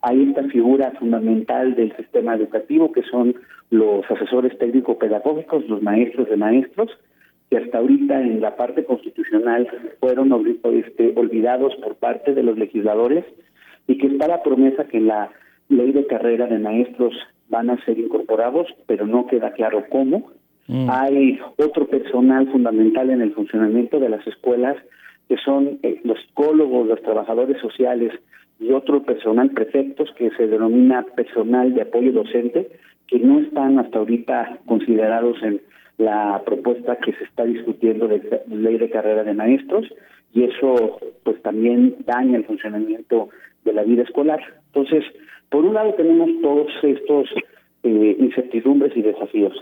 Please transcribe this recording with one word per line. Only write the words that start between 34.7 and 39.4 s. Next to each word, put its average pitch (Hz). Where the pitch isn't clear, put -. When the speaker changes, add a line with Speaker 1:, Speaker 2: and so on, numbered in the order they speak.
Speaker 1:
en 107
la 107
propuesta -
que -
se -
está -
discutiendo 117
de 104
ca-, -
ley 110
de 113
carrera 107
de 104
maestros, 135